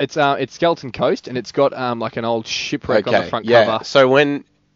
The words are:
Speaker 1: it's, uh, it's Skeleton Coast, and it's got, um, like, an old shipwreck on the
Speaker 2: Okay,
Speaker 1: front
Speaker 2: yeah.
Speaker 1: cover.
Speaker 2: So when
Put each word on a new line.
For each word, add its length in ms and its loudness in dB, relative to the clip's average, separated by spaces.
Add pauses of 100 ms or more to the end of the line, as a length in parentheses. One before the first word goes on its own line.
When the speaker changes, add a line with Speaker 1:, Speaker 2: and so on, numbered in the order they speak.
Speaker 1:
it's, 160 -6
uh, 240 2
it's 140 -8
Skeleton 380 -2
Coast, 360 -4
and 80 -10
it's 160 -8
got, 220 2
um, 240 -4
like, 180 -8
an 80 -4
old 220 -2
shipwreck 600 -2
on 40 0
the 80 4
Speaker 2:
Okay, 80 -6
Speaker 1:
front 160 -6
Speaker 2:
yeah. 220 6
Speaker 1:
cover. 180 -2
Speaker 2:
So 240 4
when 360 2 (320)